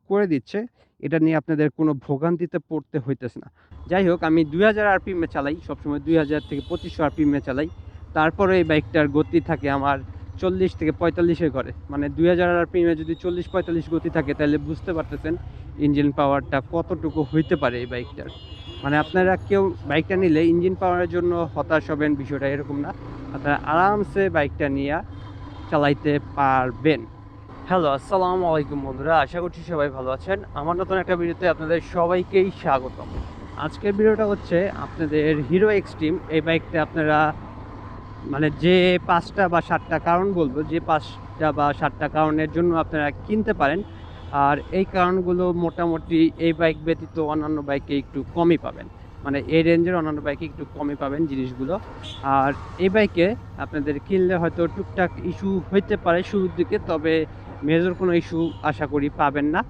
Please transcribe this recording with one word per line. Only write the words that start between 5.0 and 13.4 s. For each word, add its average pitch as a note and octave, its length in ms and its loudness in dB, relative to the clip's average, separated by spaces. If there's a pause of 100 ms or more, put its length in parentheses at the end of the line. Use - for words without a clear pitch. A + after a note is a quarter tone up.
চালাই, C#3+ 300 -2 (100)
সবসময় C#3+ 340 -6
দুই D#3 180 2
হাজার D3+ 300 0
থেকে C#3 200 -6
পঁচিশশো E3+ 360 -4
আরপিএমে C#3+ 360 2
চালাই। C#3+ 280 -4 (460)
তারপরে F#3 440 4
এই F3 60 4
বাইকটার D3+ 440 2
গতি D3+ 320 2
থাকে C#3+ 300 -2
আমার C#3 280 0 (400)
চল্লিশ F#3 380 0
থেকে D#3 160 0
পঁয়তাল্লিশে E3+ 580 2
করে। B2+ 220 -4 (180)
মানে, C#3+ 180 -2
দুই D3+ 200 4
হাজার F3 280 4
আরপিএমে E3+ 400 2
যদি D#3+ 180 -4
চল্লিশ F3 340 -6